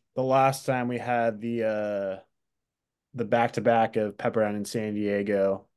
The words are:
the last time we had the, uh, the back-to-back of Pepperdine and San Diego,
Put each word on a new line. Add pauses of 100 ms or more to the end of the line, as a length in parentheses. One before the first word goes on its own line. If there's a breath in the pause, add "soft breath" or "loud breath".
(160)
the
last
time
we
had
the,
uh, (920)
the
back-to-back
of
Pepperdine
and
San
Diego, (100)